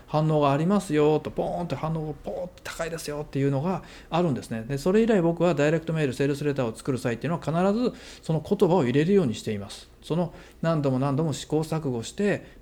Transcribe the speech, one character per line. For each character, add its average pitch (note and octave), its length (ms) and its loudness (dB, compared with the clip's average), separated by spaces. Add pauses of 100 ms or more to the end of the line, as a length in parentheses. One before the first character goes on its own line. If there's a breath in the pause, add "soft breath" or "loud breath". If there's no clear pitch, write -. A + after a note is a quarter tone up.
反 D#3 220 0
応 D3+ 120 4
が C#3 120 4
あ C#3+ 40 4
り D#3+ 100 0
ま G3+ 140 4
す F3+ 120 -4
よ D3+ 280 4
と、 - 100 -6
ポ F3 140 -2
ー E3+ 160 -4
ン - 20 -4
っ F3 40 -4
て E3 80 -6
反 D#3+ 200 -4
応 D#3 140 -4
が D3 60 -8 (100)
ポ - 60 -8
ー - 120 -6
ン - 20 -6
っ F3 40 -8
て - 160 -20
高 - 200 -8
い E3 60 -6
で E3 80 -8
す D3+ 100 -10
よ D3 120 -6
っ D3 60 -8
て C#3+ 120 -6
い C3+ 60 2
う C#3 60 0
の C3+ 120 -2
が F3 200 -2 (280 loud breath)
あ E3 100 2
る F3 100 2
ん B2+ 40 0
で G2+ 80 -4
す - 80 -14
ね。 A2+ 160 -6
で、 C#3 100 -4
そ C#3 160 0
れ A3 100 6
以 A#3 40 2
来 G#3 160 4
僕 E3 200 0
は F3 120 4
ダ C#3+ 140 2
イ D3+ 40 2
レ E3 80 0
ク D#3+ 60 -10
ト E3 80 -2
メ D#3+ 80 0
ー D3 40 2
ル、 B2 60 0
セ C#3 120 -2
ー C#3+ 40 2
ル C#3+ 80 0
ス D3 80 -4
レ D3 80 0
タ C3+ 120 -2
ー A2+ 80 -2
を - 20 -16
作 - 180 -4
る A#2+ 60 -2
際 A#2+ 160 -2
っ - 40 -4
て - 80 -6
い D3+ 40 -2
う - 20 -2
の E3 100 -4
は、 E3 220 0
必 G3+ 140 2
ず B3 160 0 (280 loud breath)
そ D#3+ 120 -2
の D#3 120 -2
言 G3+ 220 2
葉 E3 60 4
を E3+ 100 4
入 A#2+ 80 2
れ D3 140 4
る G3 80 4
よ G3 80 6
う C#3+ 40 0
に A2 80 0
し - 80 -10
て A2 100 -4
い G#2 60 -4
ま G2 120 -10
す。 - 180 -18 (140)
そ D#3 140 -4
の、 E3+ 180 -2 (260 loud breath)
何 E3 220 0
度 C#3 80 2
も B2+ 80 2
何 C3+ 180 0
度 D#3 80 2
も D#3 80 0
試 - 140 -8
行 D3+ 140 0
錯 D#3 300 -2
誤 A#2 120 -4
し - 100 -12
て G3 320 0 (180 loud breath)